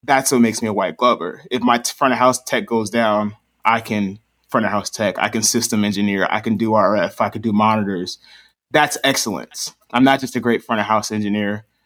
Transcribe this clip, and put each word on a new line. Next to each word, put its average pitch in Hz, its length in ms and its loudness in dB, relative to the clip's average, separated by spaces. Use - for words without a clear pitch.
That's 135 280 2
what 123 100 4
makes 113 200 2
me 117 60 -4
a 107 60 -2
white 95 240 -2
glover. 110 440 0
If 226 100 -2
my 240 160 2
t-, - 180 -6
front 131 180 2
of 117 60 -2
house - 240 4
tech 110 220 -2
goes 110 240 -2
down, 107 460 0
I 113 140 4
can 104 400 -4
front 117 160 0
of 95 60 0
house 104 180 -4
tech, 101 280 -2
I 110 120 0
can 113 120 -2
system 110 420 0
engineer, 101 460 0
I 107 100 0
can 110 180 -2
do 110 160 0
R 104 240 4
F, 87 240 -2
I 107 80 0
can 104 120 -10
do 110 120 -2
monitors. 104 640 0
That's 151 320 2
excellence. 113 720 -4
I'm 123 120 4
not 135 160 6
just 127 160 -8
a 123 40 -2
great 117 240 0
front 110 180 -2
of 101 60 -2
house 107 240 0
engineer. 104 540 -2